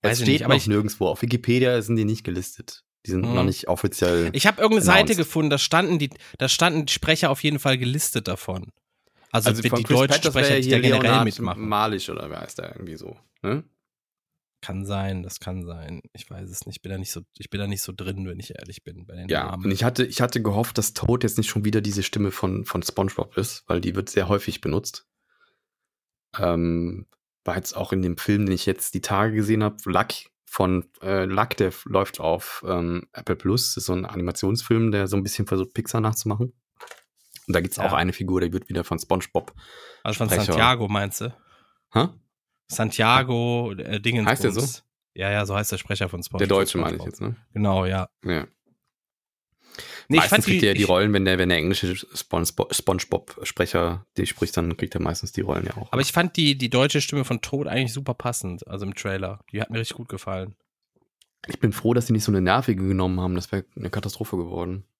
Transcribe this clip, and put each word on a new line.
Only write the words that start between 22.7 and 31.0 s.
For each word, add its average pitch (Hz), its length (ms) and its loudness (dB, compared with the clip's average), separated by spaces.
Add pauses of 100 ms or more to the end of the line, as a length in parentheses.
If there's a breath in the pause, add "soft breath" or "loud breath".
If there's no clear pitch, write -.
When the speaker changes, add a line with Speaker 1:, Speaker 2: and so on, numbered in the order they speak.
Speaker 2:
SpongeBob - 560 -2
ist, - 300 -4
weil 87 140 2
die 90 140 -2
wird 98 140 -4
sehr 92 200 2
häufig 101 320 0
benutzt. - 460 -4 (1300)
Ähm, 85 680 0 (380)
war 87 100 -2
jetzt - 200 -6
auch 95 180 -4
in 95 80 0
dem 87 160 0
Film, 104 280 2
den 95 100 2
ich - 100 -4
jetzt - 300 -2
die 92 60 -2
Tage 107 320 0
gesehen 107 300 2
hab, 104 220 -4
Luck 95 220 2 (380)
von, 92 400 2 (160)